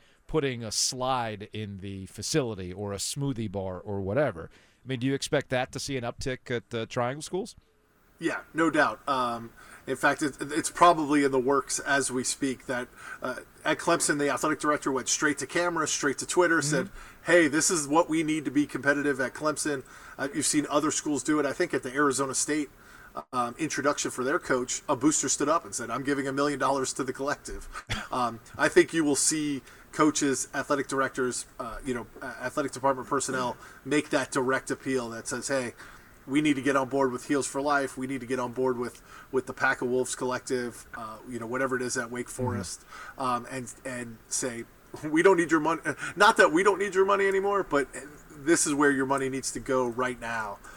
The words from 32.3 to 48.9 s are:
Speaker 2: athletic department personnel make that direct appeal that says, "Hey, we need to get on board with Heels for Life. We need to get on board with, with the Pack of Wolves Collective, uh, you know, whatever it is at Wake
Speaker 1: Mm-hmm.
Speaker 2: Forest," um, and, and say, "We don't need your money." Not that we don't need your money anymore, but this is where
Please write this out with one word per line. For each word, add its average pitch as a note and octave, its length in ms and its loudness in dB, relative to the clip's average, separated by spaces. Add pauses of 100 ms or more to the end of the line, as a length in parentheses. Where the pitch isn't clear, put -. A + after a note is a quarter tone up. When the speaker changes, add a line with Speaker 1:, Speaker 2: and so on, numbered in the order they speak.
Speaker 2:
athletic C3 300 -4
department B2+ 360 0
personnel C3 480 -2 (280)
make C#3+ 260 0
that C#3 220 0
direct C3 380 0
appeal C3 400 -4
that A#2 180 -12
says, B2 200 -6
"Hey, B2+ 260 -2 (520)
we C#3 140 2
need D3+ 160 4
to C3+ 60 -4
get C3+ 140 4
on C3+ 120 0
board C3 240 2
with B2 160 -6
Heels C#3 180 2
for - 160 -4
Life. C#3 340 2
We B2+ 120 -6
need C3+ 120 -4
to A#2+ 60 -12
get B2 120 -2
on B2 140 -2
board B2+ 260 0
with, A#2 220 -6 (320)
with C3 140 0
the C3+ 60 -8
Pack C3 280 0
of C3 80 -2
Wolves B2+ 260 0
Collective, B2 720 -4 (100)
uh, A2 220 -12 (100)
you B2 100 -8
know, A2+ 80 -8
whatever B2+ 300 0
it B2 60 -2
is B2 140 -4
at A#2+ 140 -4
Wake B2 160 -6
Speaker 1:
Mm-hmm. - 160 -8
Speaker 2:
Forest," G2+ 420 -4 (320)
um, B2 320 -2
and, C3 240 -10 (120)
and B2 340 -8 (100)
say, A#2 360 -4 (400)
"We D#3 180 2
don't F#3+ 140 8
need E3+ 160 2
your D#3+ 80 6
money." D#3 200 0 (360)
Not G#3 200 8
that F#3 160 8
we F3+ 120 6
don't F#3+ 160 4
need G3 160 -2
your G3 100 6
money G3 220 4
anymore, G3 340 2
but C#3 240 2 (580)
this D#3+ 220 6
is D3+ 80 2
where C#3+ 160 6